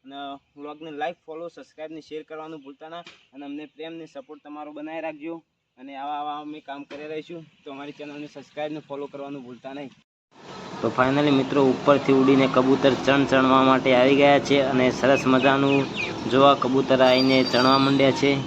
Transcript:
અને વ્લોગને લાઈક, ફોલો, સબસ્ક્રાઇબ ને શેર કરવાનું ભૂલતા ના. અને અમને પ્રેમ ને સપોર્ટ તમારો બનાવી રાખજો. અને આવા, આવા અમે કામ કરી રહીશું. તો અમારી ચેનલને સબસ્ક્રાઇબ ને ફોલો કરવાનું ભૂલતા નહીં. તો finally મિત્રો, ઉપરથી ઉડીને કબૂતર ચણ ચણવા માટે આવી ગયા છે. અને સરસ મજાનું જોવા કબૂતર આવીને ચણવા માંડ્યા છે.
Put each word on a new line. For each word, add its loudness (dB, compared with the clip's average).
અને -20
વ્લોગને -16
લાઈક, -8
ફોલો, -14
સબસ્ક્રાઇબ -18
ને -16
શેર -16
કરવાનું -16
ભૂલતા -20
ના. -16
અને -18
અમને -14
પ્રેમ -16
ને -16
સપોર્ટ -20
તમારો -16
બનાવી -12
રાખજો. -12
અને -18
આવા, -10
આવા -8
અમે -14
કામ -16
કરી -16
રહીશું. -14
તો -18
અમારી -16
ચેનલને -16
સબસ્ક્રાઇબ -12
ને -10
ફોલો -12
કરવાનું -14
ભૂલતા -18
નહીં. -14
તો -2
finally 2
મિત્રો, 2
ઉપરથી 2
ઉડીને 4
કબૂતર 4
ચણ 2
ચણવા 4
માટે 4
આવી 6
ગયા 6
છે. 0
અને 0
સરસ 2
મજાનું 2
જોવા 6
કબૂતર 0
આવીને 4
ચણવા 2
માંડ્યા 2
છે. 0